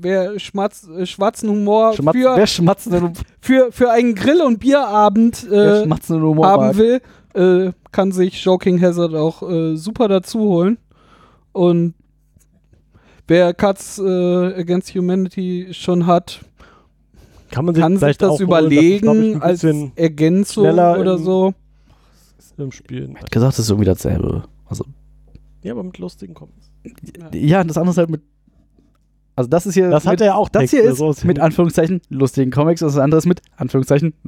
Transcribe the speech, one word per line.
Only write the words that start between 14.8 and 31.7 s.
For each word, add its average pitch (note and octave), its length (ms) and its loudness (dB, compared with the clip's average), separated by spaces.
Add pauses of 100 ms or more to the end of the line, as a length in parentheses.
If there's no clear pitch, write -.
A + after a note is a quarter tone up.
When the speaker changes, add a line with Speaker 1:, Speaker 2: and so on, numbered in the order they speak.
Speaker 1:
Humanity F3+ 800 -4
schon F3+ 340 -2
hat, F3 380 -2 (1080)
Speaker 3:
Kann C#3 140 -4
man E3+ 100 0
sich E3 80 2
Speaker 1:
kann E3 100 2
sich G3 80 0
Speaker 3:
vielleicht D3 220 0
Speaker 1:
das F#3+ 80 2
Speaker 3:
auch D3+ 100 -2
holen. F#3+ 100 -2
Das E3+ 100 4
ist, D#3+ 420 4
glaub A3 140 4
ich, A3 40 2
Speaker 1:
überlegen A3 160 0
Speaker 3:
ein D3 60 -6
Speaker 1:
als F3 200 0
Speaker 3:
bisschen D3 340 -2
Speaker 1:
Ergänzung E3 680 0
Speaker 3:
schneller F3 340 4
Speaker 1:
oder F#3 160 0
Speaker 3:
im, E3 80 -4
Speaker 1:
so. F#3+ 320 0 (1040)
Speaker 3:
im C3+ 140 -10
Spielen. C3 400 -16
Speaker 2:
Ich - 80 -20
hätte - 100 -20
gesagt, B2+ 220 2
das - 80 -6
ist A2 100 -4
irgendwie G2+ 160 2
dasselbe. - 560 -2 (240)
Also - 180 -10 (800)
Speaker 3:
Ja, G3 100 -12
aber A#3 120 -12
mit F#3 140 -16
lustigen F3+ 360 -16
Comics. - 360 -20 (480)
Speaker 1:
Ja. E3 140 -20
Speaker 2:
Ja, D3+ 320 0
das D#3 140 -6
andere F3 140 0
ist E3 60 -2
halt E3 120 0
mit, D#3 120 -8 (1120)
also B2 120 -2
das E3 180 0
ist F#3 80 -6
hier F3+ 160 2
Speaker 3:
Das D3+ 140 2
Speaker 2:
mit, F3+ 80 2
Speaker 3:
hat F3 100 -2
er G#3+ 60 4
ja F#3+ 60 2
auch G3 140 -2
Speaker 2:
das E3+ 140 0
Speaker 3:
Texte, C3 160 0
Speaker 2:
hier A3 120 4
ist B2+ 80 -4
Speaker 3:
so D3+ 120 0
ist - 140 -6
Speaker 2:
mit E3+ 120 0
Speaker 3:
nicht. D3+ 80 0
Speaker 2:
Anführungszeichen E3+ 560 0 (100)